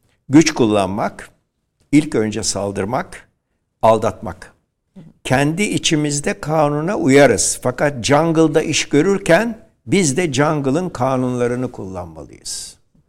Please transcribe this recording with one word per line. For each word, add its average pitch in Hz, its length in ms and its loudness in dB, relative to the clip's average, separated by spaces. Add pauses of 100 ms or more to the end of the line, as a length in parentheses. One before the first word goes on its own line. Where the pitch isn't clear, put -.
(280)
Güç 156 260 6
kullanmak, 104 760 -2 (640)
ilk 151 220 2
önce 110 280 -2
saldırmak, 101 840 -6 (540)
aldatmak. 110 720 0 (720)
Kendi 147 380 0
içimizde 151 800 -2
kanuna 156 560 -2
uyarız. 135 680 4
Fakat 127 420 -2
jungle'da 156 580 2
iş - 260 -4
görürken 196 720 2 (280)
biz 151 300 2
de 175 160 -2
jungle'ın 147 560 0
kanunlarını 123 840 -2
kullanmalıyız. 90 1080 -14 (300)